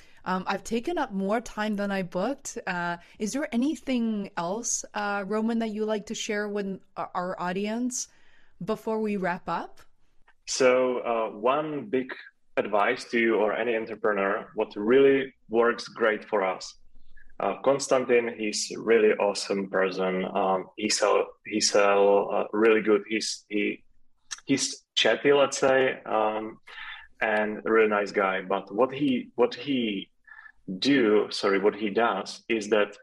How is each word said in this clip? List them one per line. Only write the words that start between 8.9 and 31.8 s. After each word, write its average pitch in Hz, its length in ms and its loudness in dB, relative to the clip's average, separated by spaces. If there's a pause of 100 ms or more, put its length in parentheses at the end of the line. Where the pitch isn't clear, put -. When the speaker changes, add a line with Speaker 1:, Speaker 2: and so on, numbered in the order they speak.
Speaker 1:
we 214 160 -2
wrap 180 320 -4
up? 180 320 -6 (680)
Speaker 2:
So, 127 540 2
uh, 113 300 -2
one 131 560 -2
big 127 280 -4 (440)
advice 107 540 0
to 120 60 0
you 113 180 2
or 101 180 2
any 113 240 -2
entrepreneur, 104 800 -2
what 107 200 -2
really 131 580 4 (140)
works 117 400 0
great 107 380 0
for 101 180 0
us. 92 320 -4 (640)
Uh, 107 240 -2
Konstantin, 127 760 2
he's 107 380 -4
really 107 380 6
awesome 98 560 0
person. 95 560 0
Um, 95 500 0
he 104 140 -2
sell, 98 380 2 (180)
he 104 160 -2
sell, 101 720 4
uh, 98 180 0
really 107 300 4
good. 101 260 2
He's, 110 400 -6
he, 104 360 -4 (640)
he's - 380 -2 (120)
chatty, 120 360 4
let's 139 260 4
say, 131 480 2
um, 107 520 -2 (640)
and 107 440 -2
a 107 60 0
really 110 160 6
nice 104 240 0
guy. 95 300 0
But 95 340 -4
what 127 160 2
he, 135 440 -2
what 120 200 2
he 117 540 -4 (680)
do, 110 500 4
sorry, 98 300 0
what 101 160 2
he 107 140 -4